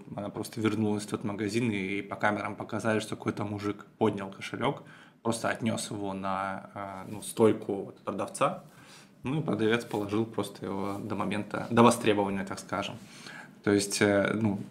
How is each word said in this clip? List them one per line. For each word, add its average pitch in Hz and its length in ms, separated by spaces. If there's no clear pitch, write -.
она 101 140
просто 110 300
вернулась 107 440
в - 40
тот - 160
магазин, 107 460
и, 104 60
и 101 40
по 98 140
камерам 104 400
показали, 107 440
что - 160
какой-то 110 280
мужик 104 420
поднял 98 320
кошелек, - 520
просто 113 280
отнес 107 400
его 101 240
на, 95 600
э, 98 380
ну, 101 100
стойку 107 520
вот - 180
продавца. - 600
Ну, 139 160
и - 40
продавец 110 400
положил 104 420
просто - 400
его 101 320
до 104 180
момента, 101 540
до 117 120
востребования, 101 640
так 98 160
скажем. - 360
То 104 80
есть, 101 300
э, 101 320
ну, 104 260